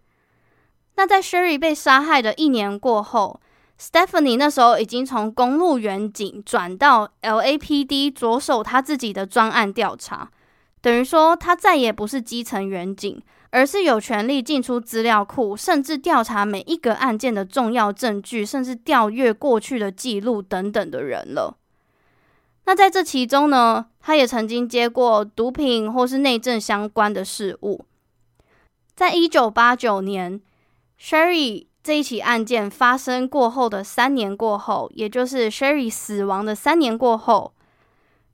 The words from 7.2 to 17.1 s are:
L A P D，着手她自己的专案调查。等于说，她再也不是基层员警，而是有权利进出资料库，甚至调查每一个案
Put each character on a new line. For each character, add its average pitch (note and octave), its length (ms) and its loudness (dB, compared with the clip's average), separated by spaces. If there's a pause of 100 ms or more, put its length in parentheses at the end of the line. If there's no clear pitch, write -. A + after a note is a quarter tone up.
L A3 180 0
A C4+ 180 2
P D4 280 -2
D， C#4 260 -2
着 A#3+ 300 -2
手 B3+ 220 0
她 B3+ 200 0
自 D4 140 -4
己 A#3+ 160 -6
的 G3 120 -8
专 A3 240 2
案 A3 240 0
调 G3+ 220 -4
查。 - 360 -14 (500)
等 A#3+ 200 2
于 - 20 2
说， D#4+ 320 4
她 F4 220 0
再 F4+ 200 4
也 A#3 160 2
不 G#3+ 140 -8
是 C4+ 140 -6
基 A#3 240 -8
层 G3 240 -6
员 F#3+ 260 -6
警， F#3+ 260 -10 (300)
而 B3+ 160 4
是 G4 160 -2
有 C4+ 160 2
权 G#3+ 300 -4
利 C#4 120 0
进 C4 220 -2
出 A#3+ 160 -4
资 A3+ 240 -4
料 A3 220 2
库， G#3 320 -4
甚 D4+ 260 0
至 D4+ 140 -6
调 C#4 260 2
查 A3 220 -2
每 G3+ 160 -4
一 E4 160 -6
个 A#3+ 180 -2
案 A#3 240 -2